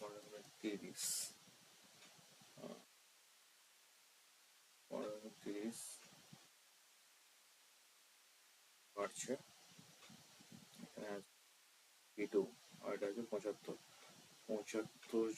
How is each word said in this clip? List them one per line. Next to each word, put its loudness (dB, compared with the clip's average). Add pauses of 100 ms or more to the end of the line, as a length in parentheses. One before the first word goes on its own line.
পনেরো -8 (200)
তিরিশ, 2 (1600)
আহ, -6 (2000)
পনেরো -2 (120)
তিরিশ 0 (3250)
বাড়ছে, 2 (1500)
এখানে -4
আছে -6 (840)
ভি 4
টু, 10 (400)
আর 2
এটা 4
হচ্ছে 4 (100)
পঁচাত্তর। 2 (720)
পঁচাত্তর 6 (140)